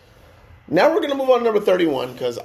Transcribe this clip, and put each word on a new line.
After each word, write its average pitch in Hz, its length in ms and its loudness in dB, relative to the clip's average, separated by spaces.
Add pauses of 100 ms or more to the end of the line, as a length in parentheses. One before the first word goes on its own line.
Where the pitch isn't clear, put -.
(680)
Now 220 260 2
we're 339 60 0
gonna 285 160 -4
move 269 140 -2
on 247 100 4
to 233 60 -4
number 214 160 2
thirty-one 151 560 0
'cause 123 280 -6